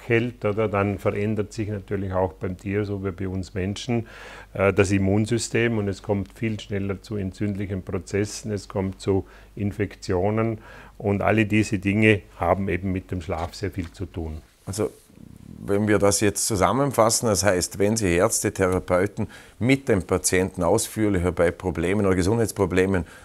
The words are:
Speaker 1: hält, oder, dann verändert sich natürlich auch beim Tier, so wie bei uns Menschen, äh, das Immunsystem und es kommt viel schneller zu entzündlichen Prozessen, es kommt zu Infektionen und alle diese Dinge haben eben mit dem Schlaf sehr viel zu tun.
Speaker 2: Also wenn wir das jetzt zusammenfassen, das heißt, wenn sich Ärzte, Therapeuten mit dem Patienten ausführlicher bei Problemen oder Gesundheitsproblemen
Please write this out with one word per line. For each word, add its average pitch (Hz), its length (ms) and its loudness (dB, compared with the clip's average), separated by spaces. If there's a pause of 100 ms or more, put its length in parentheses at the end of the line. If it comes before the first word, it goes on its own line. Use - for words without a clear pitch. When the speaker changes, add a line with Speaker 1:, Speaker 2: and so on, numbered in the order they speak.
Speaker 1:
hält, 117 380 0
oder, 104 240 0
dann 98 300 0
verändert 104 540 -2
sich 104 160 -6
natürlich 98 440 -6
auch 92 220 0
beim 92 220 -6
Tier, 104 280 -4
so 101 200 -6
wie 98 60 -4
bei 92 180 -6
uns 92 260 -8
Menschen, 104 520 -2 (480)
äh, 98 180 4
das 95 200 4
Immunsystem 113 840 2
und 101 100 -2
es 98 140 -6
kommt 101 300 -2
viel 110 260 -4
schneller 98 440 -6
zu 107 140 -8
entzündlichen 98 680 -4
Prozessen, 101 680 -4
es 98 160 -6
kommt 95 320 -4
zu 98 260 0 (300)
Infektionen 104 1000 -2 (380)
und 101 260 0
alle 98 220 4
diese 104 340 2
Dinge 101 440 4 (160)
haben 92 300 2
eben 90 240 -2
mit 92 180 -6
dem 90 100 -4
Schlaf 85 340 -6
sehr 98 160 -6
viel 87 220 -6
zu 92 140 -10
tun. 80 340 -8 (240)
Speaker 2:
Also 98 260 -2 (720)
wenn 101 260 0
wir 104 100 4
das 101 220 4
jetzt - 260 0
zusammenfassen, 113 800 2
das 95 180 2
heißt, 90 340 2
wenn 104 180 2
sich 98 160 2
Ärzte, 101 400 2
Therapeuten 92 760 0 (320)
mit 135 300 2
dem 98 160 2
Patienten 92 580 0
ausführlicher 95 680 2
bei 85 180 2
Problemen 92 560 0
oder 92 80 4
Gesundheitsproblemen 92 880 2 (200)